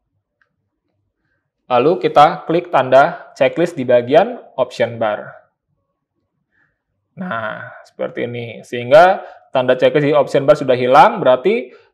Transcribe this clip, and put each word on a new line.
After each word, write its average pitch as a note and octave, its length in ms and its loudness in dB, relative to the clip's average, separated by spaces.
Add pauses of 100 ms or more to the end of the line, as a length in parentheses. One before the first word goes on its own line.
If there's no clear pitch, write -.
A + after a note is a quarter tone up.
(1700)
Lalu C3 320 0
kita D3+ 400 2
klik E3+ 240 -4
tanda C#3 720 0
checklist D#3 400 -2
di B2 80 -6
bagian C3+ 480 2 (240)
option A#2 400 -4
bar. - 480 -8 (1700)
Nah, A#2 560 -10 (160)
seperti B2+ 400 -8
ini. A#2+ 400 -12
Sehingga C#3 560 2 (280)
tanda B2+ 240 0
checklist D3+ 320 0
di D3 80 0
option C#3 320 -2
bar D3+ 80 4
sudah C3 240 -2
hilang, D#3 400 4
berarti E3 560 0 (180)